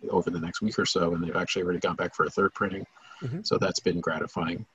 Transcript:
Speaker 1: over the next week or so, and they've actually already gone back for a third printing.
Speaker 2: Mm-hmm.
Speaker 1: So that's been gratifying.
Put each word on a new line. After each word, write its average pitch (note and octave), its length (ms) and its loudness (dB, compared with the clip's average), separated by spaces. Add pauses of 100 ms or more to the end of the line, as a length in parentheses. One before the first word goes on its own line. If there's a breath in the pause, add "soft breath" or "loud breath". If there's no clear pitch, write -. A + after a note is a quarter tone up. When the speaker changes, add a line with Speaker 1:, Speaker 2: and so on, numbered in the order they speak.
Speaker 1:
over F2 220 2
the F2 80 -2
next E2+ 220 -4
week A2 180 0
or G2+ 60 2
so, F2 280 2
and E2+ 100 0
they've E2 120 -2
actually F2+ 280 0
already F2 160 0
gone F2 160 0
back F2 200 -4
for D#2+ 100 4
a D2+ 40 -2
third - 260 2
printing. G2 320 -2 (340 soft breath)
Speaker 2:
Mm-hmm. C#3 220 -4
Speaker 1:
So - 160 2
that's F#2+ 200 2
been F2 200 2
gratifying. E2 760 -2